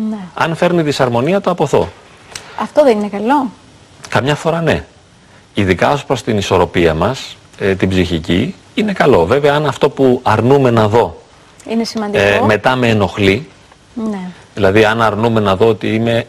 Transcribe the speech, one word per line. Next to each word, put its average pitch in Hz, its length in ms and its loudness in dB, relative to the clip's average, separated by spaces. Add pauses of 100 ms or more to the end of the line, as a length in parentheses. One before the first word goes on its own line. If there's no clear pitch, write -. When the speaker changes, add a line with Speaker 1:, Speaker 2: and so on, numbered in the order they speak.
Speaker 1:
Ναι. 214 80 -6 (160)
Speaker 2:
Αν 156 220 -4
φέρνει 175 260 0
δυσαρμονία, 143 600 0
το 190 80 -2
αποθώ. 139 400 0 (720)
Speaker 1:
Αυτό 254 220 2
δεν 240 140 4
είναι 208 100 -4
καλό; 220 420 -2 (600)
Speaker 2:
Καμιά 127 260 -2
φορά 165 260 -4
ναι. 104 240 -2 (680)
Ειδικά 101 380 0
ως 143 140 -4
προς 131 180 -4
την 113 140 -2
ισορροπία 90 560 2
μας, 98 440 -4 (220)
ε, 95 160 0
την 95 140 -2
ψυχική, 87 640 -2 (180)
είναι 208 200 -2
καλό. 127 320 2
Βέβαια, 143 280 2
αν 151 120 -2
αυτό 147 240 0
που 127 340 2
αρνούμε 120 480 2
να 113 160 2
δω, 104 340 0 (480)
Speaker 1:
Είναι 226 140 -2
σημαντικό. 208 400 -4
Speaker 2:
ε, 202 220 2
μετά 202 300 0
με 123 120 0
ενοχλεί, 104 600 0 (600)
Speaker 1:
Ναι. 208 80 -6 (360)
Speaker 2:
δηλαδή, 104 320 2
αν 110 160 0
αρνούμε 110 380 0
να 101 160 0
δω 107 120 2
ότι 110 260 0
είμαι 117 360 0